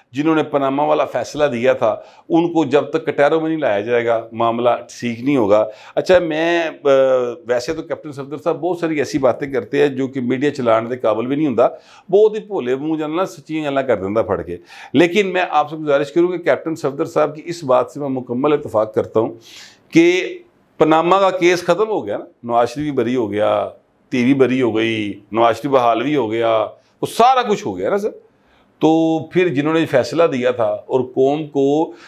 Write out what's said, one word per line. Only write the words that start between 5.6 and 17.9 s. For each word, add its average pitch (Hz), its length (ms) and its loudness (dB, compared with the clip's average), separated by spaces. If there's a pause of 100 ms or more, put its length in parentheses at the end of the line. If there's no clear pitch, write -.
अच्छा, 180 220 4
मैं, 165 500 -2
अ, 143 100 -12 (680)
वैसे 123 260 -2
तो 160 80 -8
कैप्टन 143 300 -10
सफदर 139 260 -12
साहब 151 200 -2
बहुत 170 220 -4
सारी 160 200 -2
ऐसी 139 200 -2
बातें 135 320 0
करते 131 300 -2
हैं 143 140 2
जो 131 120 -2
कि 131 140 -8
मीडिया 131 300 -2
चलाने 117 380 0
के 127 60 -6
काबिल 113 300 -2
भी 139 100 -4
नहीं 156 120 0
होता, 123 340 0 (280)
बहुत 208 260 4
ही 220 40 -6
भोले 156 360 -4
मुंह 156 240 -4
जान 151 120 -4
ना 180 140 -2
सच्चियां 156 400 -8
गल्लां 139 180 0
कर 123 120 0
दिंदा 98 260 -2
फड़ 92 200 -2
के। 87 180 -10 (360)
लेकिन 175 320 4
मैं 180 220 -2
आपसे 151 280 -2
गुजारिश 147 340 0
करूँ 175 200 2
कि 175 60 -6
कैप्टन 156 380 -2
सफदर 147 300 -4
साहब 151 300 -2
की 151 60 -16
इस 165 220 -10
बात 127 260 2
से 143 100 -14